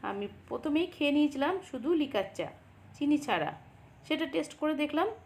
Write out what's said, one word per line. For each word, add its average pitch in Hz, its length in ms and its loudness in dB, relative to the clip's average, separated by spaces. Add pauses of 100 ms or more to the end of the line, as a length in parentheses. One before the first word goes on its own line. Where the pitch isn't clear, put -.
(100)
আমি 202 160 -4 (220)
প্রথমেই 311 460 0
খেয়ে 285 220 2
নিয়েছিলাম 294 380 2 (140)
শুধু 254 200 -6 (120)
লিকার 202 340 0
চা 156 140 -4 (460)
চিনি 294 320 4
ছাড়া, 160 240 2 (560)
সেটা 269 280 0
টেস্ট - 260 -2
করে 302 220 2
দেখলাম 302 260 2 (180)